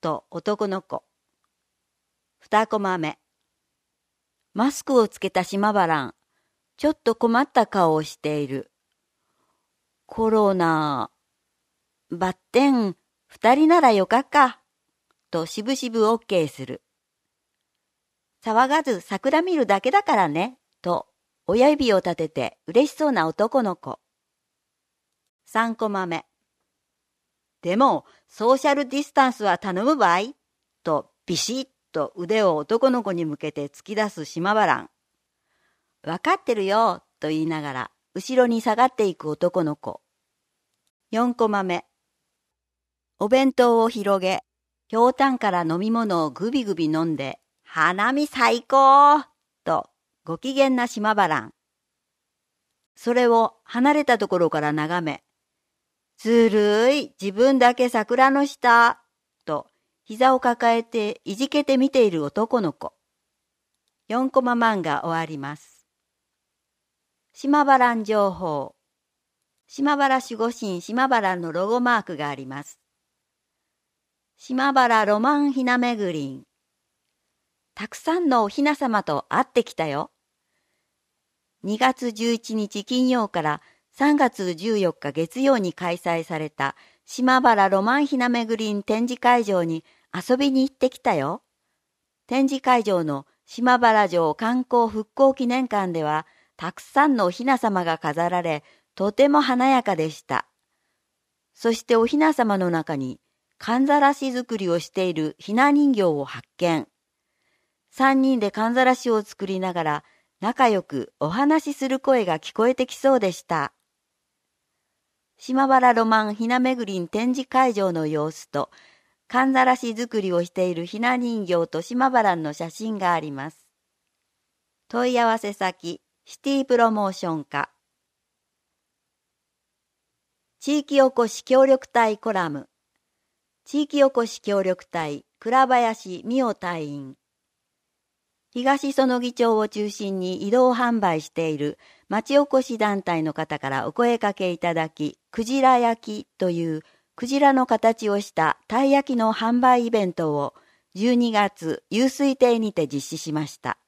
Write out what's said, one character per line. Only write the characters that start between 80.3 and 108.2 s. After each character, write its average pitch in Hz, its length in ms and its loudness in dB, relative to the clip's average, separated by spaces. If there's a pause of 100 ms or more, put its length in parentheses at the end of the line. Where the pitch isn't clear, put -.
二 208 160 -6
月 254 340 -2
十 226 200 -2
一 226 220 -6
日 208 300 -6
金 254 240 0
曜 240 200 0
か 175 120 -4
ら 151 220 -4 (300)
三 294 240 2
月 190 380 0
十 214 220 -4
四 185 160 0
日 143 200 -8
月 165 280 -6
曜 269 160 4
に 185 160 -4
開 175 240 -6
催 170 280 -4
さ 165 140 -8
れ 151 120 -8
た 139 260 -6 (300)
島 254 340 0
原 220 280 4
ロ 190 120 2
マ 226 180 0
ン 294 80 0
ひ 277 120 -2
な 247 100 0
め 240 160 0
ぐ 226 120 -4
り 214 160 -4
ん 202 100 -4
展 226 260 -2
示 247 80 -6
会 247 280 2
場 190 200 0
に 165 200 -6 (280)
遊 254 240 -2
び 277 140 2
に 262 180 2
行 - 40 -8
っ - 40 -20
て 254 140 0
き - 80 -20
た 220 160 -2
よ。 156 280 -4 (840)
展 269 200 0
示 269 140 -2
会 247 220 2
場 185 220 0
の 143 220 -6 (200)
島 247 320 0
原 220 300 4
城 165 260 0
観 247 300 -4
光 233 240 0
復 214 260 -8
興 269 180 4
記 269 140 -4
念 247 200 -2
館 196 260 -2
で 160 120 -4
は、 151 220 -4 (300)
た 170 160 -10
く - 80 -20
さ - 260 2
ん 277 100 4
の 202 100 2
お 180 40 0
ひ 240 140 -10
な 262 140 2
様 190 260 -2
が 165 140 -2
飾 165 300 -2
ら 180 140 -2
れ、 156 200 -4 (320)
と 196 160 -2
て 269 180 4
も 294 120 4
華 254 260 0
や 262 160 4
か 196 140 -2
で 160 140 -2
し - 120 -18
た。 - 240 -4 (1080)
そ 233 180 -2
し 226 100 -6
て 240 140 0
お 226 100 4
ひ 294 120 -2
な 311 160 2
様 214 240 0
の 180 120 -2
中 160 260 -4
に、 131 240 -8 (380)
か 233 200 -4
ん 269 80 2
ざ 294 140 2
ら 277 140 4
し 269 180 -6
作 240 260 -6
り 196 100 -4
を 170 100 0
し - 120 -10
て 185 180 -2
い 170 60 -4
る 156 240 -4
ひ - 160 -8
な 269 160 4
人 285 220 4
形 208 120 0
を 151 200 0
発 - 220 -16 (120)
見。 165 280 -2 (1040)
三 269 320 2